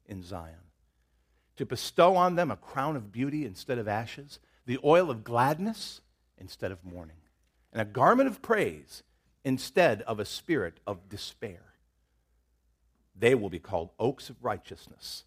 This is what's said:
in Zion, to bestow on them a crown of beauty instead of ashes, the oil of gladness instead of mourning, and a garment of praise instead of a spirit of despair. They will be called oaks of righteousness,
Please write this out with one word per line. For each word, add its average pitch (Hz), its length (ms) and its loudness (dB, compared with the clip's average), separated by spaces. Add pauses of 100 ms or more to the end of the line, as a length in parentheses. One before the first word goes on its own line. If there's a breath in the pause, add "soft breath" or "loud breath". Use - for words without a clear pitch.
in 95 160 -10
Zion, 85 320 -12 (1000)
to 127 100 -4
bestow 175 480 4
on 180 220 4
them 165 160 2
a 98 40 -4
crown 143 380 -4
of 107 160 -8
beauty 139 340 -4
instead 120 340 -6
of 107 100 -4
ashes, 117 500 -6 (280)
the 123 180 -2
oil 165 260 6
of 110 140 -6
gladness 156 760 0 (380)
instead - 320 -10
of 92 140 -12
mourning, 87 320 -16 (560)
and 113 100 -2
a - 20 -2
garment 147 440 4
of 214 140 -8
praise 156 600 -4 (420)
instead 131 580 2
of 110 180 -4
a 104 40 -4
spirit 98 640 -4
of 98 220 -8
despair. 98 540 -14 (1600)
They 117 160 6
will 104 160 0
be 87 80 -8
called 87 400 -4
oaks 131 320 -2
of 120 140 -14
righteousness, - 840 -10